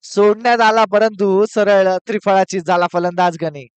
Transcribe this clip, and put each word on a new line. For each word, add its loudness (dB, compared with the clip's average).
सोडण्यात 0
आला, 4
परंतु 0
सरळ 0
त्रिफळाची -2
झाला -2
फलंदाज -2
गनी. -10